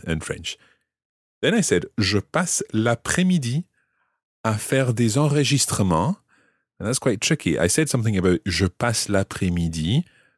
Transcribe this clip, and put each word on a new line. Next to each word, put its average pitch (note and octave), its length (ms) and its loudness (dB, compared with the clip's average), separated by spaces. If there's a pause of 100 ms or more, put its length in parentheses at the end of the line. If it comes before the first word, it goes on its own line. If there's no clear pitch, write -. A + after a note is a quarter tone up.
in D#2+ 140 -4
French. - 360 -10 (840)
Then E3 140 2
I A#3 60 2
said, F2+ 260 0 (120)
"Je G2+ 220 0
passe - 420 -2 (100)
l'après-midi C3 920 0 (800)
à A2 160 0
faire C3 340 0
des A2+ 240 2
enregistrements." C#3 960 2 (640)
And F#2+ 80 -8
that's B2+ 140 -2
quite A2+ 200 0
tricky. E2+ 380 0
I F2 100 2
said D#3 200 0
something A2 280 0
about F2+ 300 2
"je F2+ 200 0
passe - 420 -2
l'après-midi," F2 960 0 (340)